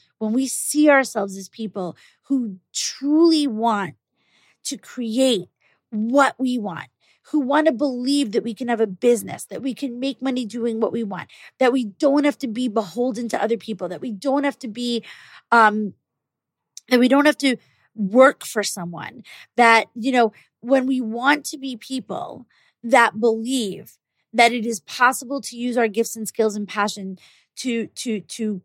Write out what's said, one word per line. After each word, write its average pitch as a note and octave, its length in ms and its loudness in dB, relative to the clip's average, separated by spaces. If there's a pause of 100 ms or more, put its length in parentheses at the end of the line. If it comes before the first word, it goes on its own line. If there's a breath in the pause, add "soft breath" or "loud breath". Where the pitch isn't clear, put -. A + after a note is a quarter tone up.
(180 soft breath)
when G#3+ 160 -4
we C4 140 -2
see D4+ 420 0
ourselves A3 480 0
as F#3+ 100 -14
people G3+ 480 -8 (280 soft breath)
who A#3 340 -4 (160)
truly D4+ 760 2
want G#3+ 480 -2 (720)
to - 100 -8
create A#3+ 720 -2 (440)
what A#3+ 460 2
we B3 220 -2
want, G3 300 -8 (420)
who D4+ 80 2
want C#4+ 280 2
to D#4+ 60 4
believe B3+ 600 0
that A#3 100 0
we A#3 100 -6
can A#3 140 -8
have A#3 140 0
a A3 60 2
business, G3+ 580 0
that - 160 -12
we B3+ 120 -4
can A#3+ 240 -8
make C4 240 -6
money B3+ 240 -2
doing A3+ 360 -4
what A3 100 0
we A#3 120 -4
want, F#3+ 260 -8 (280 loud breath)
that C4 140 4
we B3+ 140 0
don't C#4+ 400 2
have C#4+ 120 0
to C4+ 100 -6
be A#3+ 200 -4
beholden A3 640 -2
to - 120 -2
other A3 160 0
people, F#3+ 300 -8
that F3 140 -10
we B3+ 100 -8
don't C4+ 320 -2
have C#4+ 160 -4
to C4 80 -12
be, A#3 380 -4 (480 loud breath)
um, G#3+ 400 4 (960)
that B3 100 4
we B3 80 6
don't C4+ 180 4
have D4 120 4
to C4+ 180 0 (400)
work A3 500 4
for - 180 -4
someone, - 600 -10 (340 loud breath)
that, A3+ 280 6 (100)
you B3 160 -2
know, A#3 200 4 (300 soft breath)
when B3+ 240 2
we B3+ 160 -2
want B3 440 0
to D#4 120 -10
be C4 180 -10
people - 680 -10 (380)
that A#3 360 4
believe A3+ 800 -2 (360)
that A#3 180 6
it A#3 140 -4
is A3+ 140 -4
possible B3+ 640 0
to A#3+ 160 -14
use A#3+ 200 -4
our A#3 100 2
gifts A3 280 -4
and A3 120 -10
skills G#3+ 280 -2
and G#3 120 -6
passion G3+ 500 -4 (400 soft breath)
to, A#3 300 -4
to, A3 340 -6
to G#3+ 440 -6